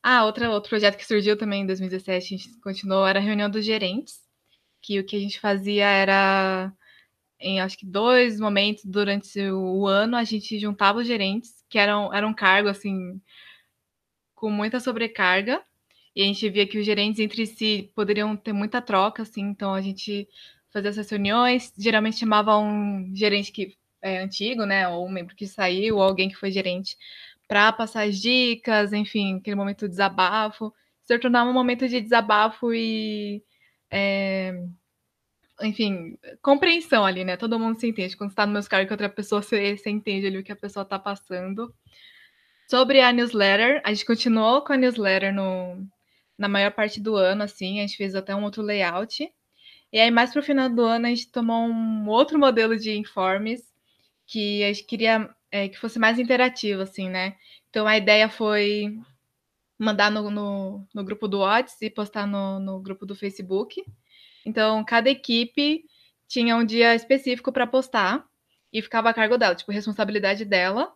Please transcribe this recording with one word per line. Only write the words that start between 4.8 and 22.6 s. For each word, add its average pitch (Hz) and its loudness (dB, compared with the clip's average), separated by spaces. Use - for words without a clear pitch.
o 190 -4
que 196 -8
a 208 -2
gente 202 -6
fazia 202 0
era, 190 2
em 190 -4
acho 190 -6
que 202 -20
dois 226 2
momentos 208 0
durante 202 -2
o 190 -2
ano, 214 2
a 233 0
gente 214 -6
juntava 208 2
os 240 -2
gerentes, 208 -4
que 220 0
eram, 208 2
era 208 0
um 220 -2
cargo, 202 4
assim, 190 -6
com 220 -6
muita 220 -2
sobrecarga, 220 0
e 190 -2
a 196 4
gente 202 -2
via 202 2
que 214 -6
os 208 -2
gerentes 208 0
entre 214 -2
si 214 -4
poderiam 208 0
ter 208 -8
muita 214 -2
troca, 220 0
assim, 214 -10
então 202 -4
a 190 -4
gente 196 -8
fazia 208 -4
essas 208 -8
reuniões, 240 2
geralmente 220 0
chamava 214 4
um 208 -2